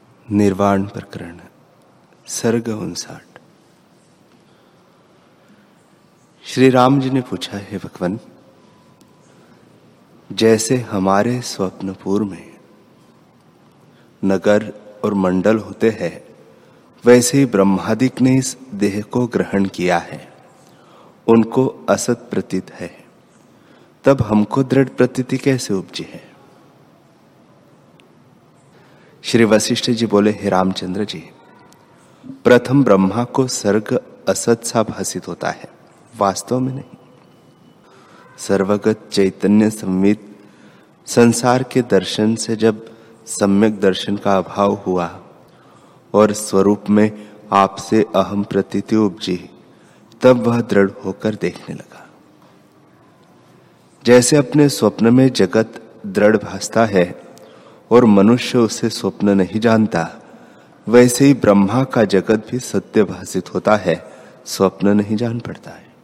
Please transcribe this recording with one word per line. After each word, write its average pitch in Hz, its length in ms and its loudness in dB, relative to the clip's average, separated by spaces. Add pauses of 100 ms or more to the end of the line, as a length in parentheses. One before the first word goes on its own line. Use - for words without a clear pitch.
(320)
निर्वाण 101 520 2
प्रकरण, 87 560 -14 (880)
सर्ग 117 400 -4
उनसठ। - 720 -12 (3000)
श्री 131 240 4
राम 127 320 4
जी 131 80 -4
ने 131 120 -2
पूछा, - 360 -10
"हे 98 200 -12
भगवान, 90 420 -8 (2000)
जैसे 110 460 0
हमारे 107 640 -2
स्वप्नपुर 95 840 -6
में - 360 -12 (1700)
नगर 104 480 0 (300)
और 104 100 -2
मंडल 95 440 0
होते 101 320 -4
हैं, - 440 -8 (720)
वैसे 123 320 6
ही 139 80 4
ब्रह्मादिक 110 760 0
ने 131 160 4
इस - 200 -4 (160)
देह 101 280 -4
को 123 260 -4
ग्रहण 98 380 -2
किया 90 320 -2
है, - 360 -12 (920)
उनको 113 640 2
असत 107 420 -2
प्रतीत - 400 -6
है, - 320 -16 (1000)
तब 135 180 2
हमको 107 420 0
दृढ़ 131 260 0
प्रतीति 127 480 -2
कैसे 127 360 -2
उपजी 87 300 -8
है?" - 280 -20 (3000)
श्री 117 200 2
वशिष्ठ 110 480 2
जी 117 140 -2
बोले, 104 260 2
हे 98 180 -6
रामचंद्र 92 560 -2
जी, 85 240 -14 (1120)
प्रथम 123 400 0
ब्रह्मा 98 400 0
को 131 240 -4
सर्ग 107 540 -4 (280)
असत 113 340 -2
सा 113 200 -2
भासित - 440 -10
होता 85 240 -8
है, - 180 -16 (480)
वास्तव 101 420 -2
में 127 140 -4
नहीं। - 240 -16 (1400)
सर्वगत 101 760 -2
चैतन्य 104 580 0
संवित 98 680 -2 (680)
संसार 120 580 2
के 127 180 -2
दर्शन 107 540 0
से 110 200 -6
जब 110 420 -2 (280)
सम्यक 101 540 0
दर्शन 101 380 -2
का 101 200 0
अभाव 101 360 0
हुआ 90 460 -6 (960)
और 104 180 4
स्वरूप 98 560 0
में 104 420 0 (200)
आपसे 98 540 0 (100)
अहम 98 280 -2
प्रतीति 101 520 -4
उपजी, 92 540 -2 (720)
तब 127 160 6
वह 117 240 -2
दृढ़ 98 300 0 (140)
होकर 104 300 -6
देखने 85 400 -8
लगा। - 340 -20 (2000)
जैसे 123 300 6
अपने 143 340 4
स्वप्न 113 440 2
में 131 160 6
जगत 110 640 -2 (120)
दृढ़ 104 320 2
भासता 107 480 -4
है 90 360 -2 (720)
और 226 140 8
मनुष्य 110 520 4
उसे 113 320 0
स्वप्न 104 400 -4
नहीं 98 300 0
जानता, 110 600 0 (680)
वैसे 240 380 6
ही 143 80 6
ब्रह्मा 101 500 2
का 127 200 0
जगत 101 480 0
भी 123 80 -6
सत्य 104 440 -2
भासित 92 500 -8
होता 98 220 0
है, 92 360 -4 (340)
स्वप्न - 420 -2
नहीं 104 280 0
जान 117 240 -4
पड़ता - 320 -14
है। - 220 -20 (100)